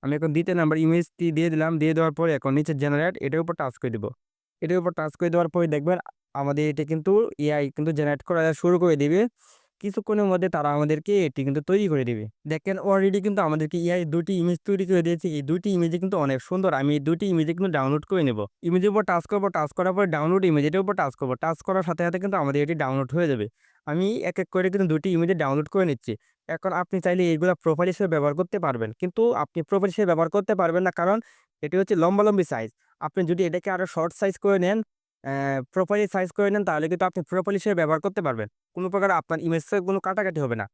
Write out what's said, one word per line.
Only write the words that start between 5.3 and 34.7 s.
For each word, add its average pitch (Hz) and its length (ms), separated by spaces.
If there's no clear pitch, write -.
দেওয়ার 170 180
পরে 170 180
দেখবেন 151 320
আমাদের 143 340
এটা 151 160
কিন্তু 160 280
এআই 147 320
কিন্তু 151 220
জেনারেট 147 300
করা 175 180
শুরু 175 260
করে 170 180
দিবে। 147 240
কিছুক্ষণের 208 440
মধ্যে 185 240
তারা 151 240
আমাদেরকে 151 400
এটি 143 200
কিন্তু 139 160
তৈরি 196 280
করে 143 160
দিবে। 113 200
দেখেন 160 320
already 196 440
কিন্তু 202 200
আমাদেরকে 156 360
এআই 175 260
দুটি 165 340
ইমেজ 175 260
তৈরি 196 220
করে 180 160
দিয়েছে। 170 260
এই 151 140
দুটি 170 280
ইমেজে 175 280
কিন্তু 190 180
অনেক 139 240
সুন্দর। 185 340
আমি 135 200
এই 151 60
দুটি 165 260
ইমেজে 165 280
কিন্তু 185 160
ডাউনলোড 147 340
করে 185 180
নেব। 120 180
ইমেজের 180 280
উপর 208 140
টাচ 175 220
করবো, 202 220
টাচ 156 240
করার 185 220
পর 202 120
ডাউনলোড 165 380
ইমেজ, 151 200
এটার 160 160
উপর 196 140
টাচ 160 200
করবো। 127 200
টাচ 160 280
করার 190 200
সাথে 170 220
সাথে 175 140
কিন্তু 196 180
আমাদের 143 260
এটি 151 120
ডাউনলোড 135 380
হয়ে 165 160
যাবে। 117 180
আমি 165 200
এক 175 160
এক 175 120
করে 185 200
কিন্তু 190 160
দুটি 156 240
ইমেজে 170 240
ডাউনলোড 147 340
করে 196 160
নিচ্ছি। 139 280
এখন 165 240
আপনি 180 280
চাইলে 180 240
এইগুলা 170 300
প্রোফাইল 160 340
হিসেবে 185 200
ব্যবহার 147 260
করতে 180 240
পারবেন, 123 340
কিন্তু 180 300
আপনি 143 300
প্রোফাইল 196 280
হিসেবে 208 160
ব্যবহার 165 240
করতে 202 240
পারবেন 180 280
না, 185 80
কারণ 185 280
এটি 151 140
হচ্ছে 196 200
লম্বালম্বি 196 480
সাইজ। 113 260
আপনি 156 240
যদি 175 200
এটাকে 175 260
আরও 185 160
শর্ট 165 280
সাইজ 196 240
করে 196 200
নেন, 185 200